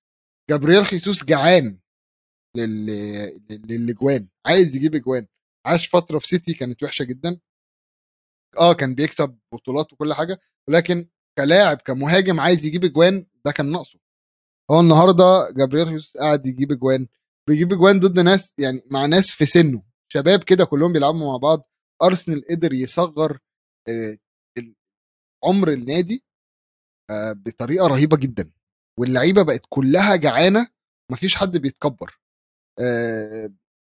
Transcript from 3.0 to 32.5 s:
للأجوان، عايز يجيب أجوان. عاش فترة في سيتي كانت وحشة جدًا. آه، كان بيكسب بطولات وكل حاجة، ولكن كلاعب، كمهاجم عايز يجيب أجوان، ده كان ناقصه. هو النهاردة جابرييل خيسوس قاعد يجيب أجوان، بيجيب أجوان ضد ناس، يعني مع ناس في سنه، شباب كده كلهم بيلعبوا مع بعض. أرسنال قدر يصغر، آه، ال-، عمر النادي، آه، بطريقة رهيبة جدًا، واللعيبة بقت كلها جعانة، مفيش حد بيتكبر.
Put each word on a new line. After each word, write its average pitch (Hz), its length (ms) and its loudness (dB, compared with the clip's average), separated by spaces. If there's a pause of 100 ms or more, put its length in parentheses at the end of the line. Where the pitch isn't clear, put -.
للأجوان، 117 600 -4 (180)
عايز 160 300 2
يجيب 151 200 -2
أجوان. 127 320 -6 (380)
عاش 165 220 -2
فترة 170 320 0
في - 80 -8
سيتي 170 260 -4
كانت 127 300 -8
وحشة 139 220 -8
جدًا. 143 340 -8 (1200)
آه، 170 140 6
كان 135 220 -4
بيكسب 143 440 -4 (140)
بطولات 151 400 -6
وكل 151 200 -6
حاجة، 170 260 -6 (300)
ولكن 170 400 0 (280)
كلاعب، 156 400 2
كمهاجم 160 640 0
عايز 156 260 2
يجيب 165 180 -2
أجوان، 175 440 2 (180)
ده 143 60 -2
كان 143 200 -4
ناقصه. 170 280 -10 (720)
هو 156 80 6
النهاردة 175 720 6
جابرييل 135 360 0
خيسوس 156 300 -10
قاعد 147 300 0
يجيب 131 240 -4
أجوان، 131 360 -2 (420)
بيجيب 170 240 0
أجوان 196 260 6
ضد 185 200 2
ناس، 180 400 2
يعني 131 220 -4 (100)
مع 139 140 -2
ناس 180 260 2
في - 140 0
سنه، 143 380 2 (300)
شباب 170 300 2
كده 180 220 4
كلهم 160 280 0
بيلعبوا 151 380 -2
مع 127 60 -6
بعض. 147 320 -2 (340)
أرسنال 170 460 -2
قدر 165 240 -2
يصغر، 147 680 -4 (500)
آه، 110 280 -8 (400)
ال-، 117 180 -16 (680)
عمر 185 280 0
النادي، 160 540 -6 (840)
آه، 107 220 -6
بطريقة 127 540 -4
رهيبة 151 300 2
جدًا، 120 340 -6 (480)
واللعيبة 135 440 2
بقت 139 260 -2
كلها 175 460 2
جعانة، 180 520 2 (440)
مفيش 180 240 -4
حد 185 220 -2
بيتكبر. 135 640 -6 (600)